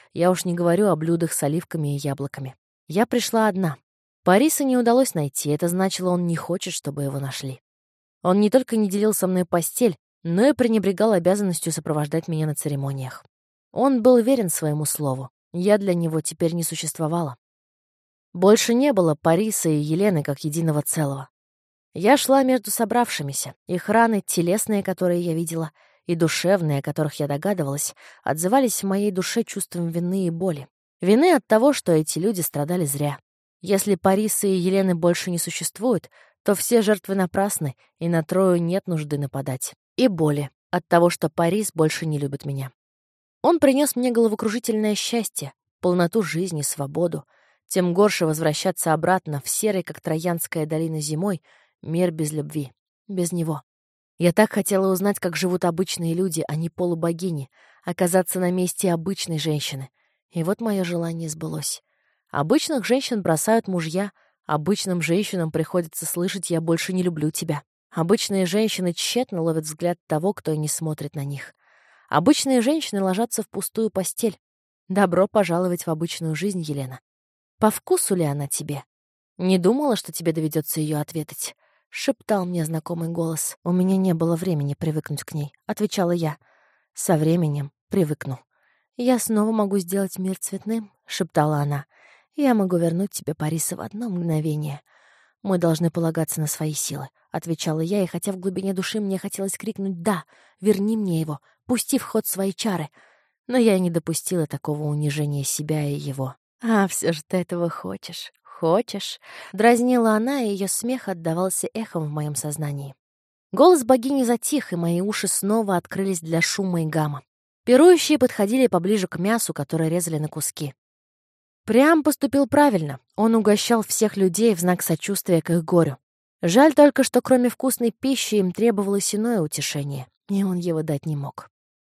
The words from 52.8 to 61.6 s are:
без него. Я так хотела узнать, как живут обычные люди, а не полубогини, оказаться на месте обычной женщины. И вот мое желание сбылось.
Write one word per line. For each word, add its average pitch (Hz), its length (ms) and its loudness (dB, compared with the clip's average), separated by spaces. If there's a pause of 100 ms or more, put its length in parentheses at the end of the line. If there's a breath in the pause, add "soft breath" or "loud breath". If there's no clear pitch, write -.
без 185 240 -4
него. 160 300 -2 (560)
Я 170 160 2
так 214 180 4
хотела 190 400 0
узнать, 196 280 0
как 175 160 -4
живут 180 300 -2
обычные 170 500 -2
люди, 170 320 -2
а 147 80 -4
не 160 140 -2
полубогини, 170 800 -4 (360 soft breath)
оказаться 180 540 0
на 180 120 2
месте 180 400 0
обычной 165 460 -4
женщины. 143 520 -4 (420)
И 165 120 -2
вот 196 180 -2
мое 202 220 0
желание 165 460 -4
сбылось. 156 540 -8 (480)